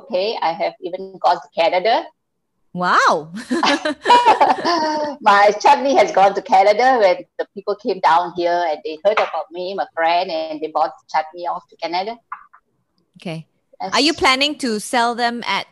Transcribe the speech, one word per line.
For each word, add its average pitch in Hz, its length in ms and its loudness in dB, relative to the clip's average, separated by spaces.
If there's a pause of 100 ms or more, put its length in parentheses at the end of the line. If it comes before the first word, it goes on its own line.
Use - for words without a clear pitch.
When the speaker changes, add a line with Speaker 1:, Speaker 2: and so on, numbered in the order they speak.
Speaker 1:
Okay, 202 380 -4
I 165 100 0
have 170 300 -6
even 190 400 -10
gone 175 180 2
to - 80 -20 (100)
Canada. 185 460 0 (720)
Speaker 2:
Wow. 180 580 0
<laughs> 214 180 -14
Speaker 1:
<laughs> 302 1700 2
My 208 400 6
chutney 269 360 4
has - 160 4
gone 190 220 4
to - 80 -6
Canada 214 580 4
when 180 240 4 (140)
the - 160 -6
people 202 220 -6
came 190 240 -6
down 170 360 2
here 175 320 0
and 151 160 -4
they 156 200 -10
heard 214 140 0
about 175 320 -4
me, 180 240 -10
my 160 200 -6
friend, 170 360 0
and 160 300 -8
they 156 80 -6
bought 156 240 -2 (180)
chutney 175 360 -6
off 170 220 -8
to - 80 -20
Canada. 185 400 -6 (1040)
Speaker 2:
Okay. 160 260 -12 (340)
Speaker 1:
Yes. 185 140 -8
Speaker 2:
Are 233 60 2
you 311 140 2
planning 285 440 0
to 226 220 -4
sell 233 340 -2
them 240 320 -4
at 190 260 -4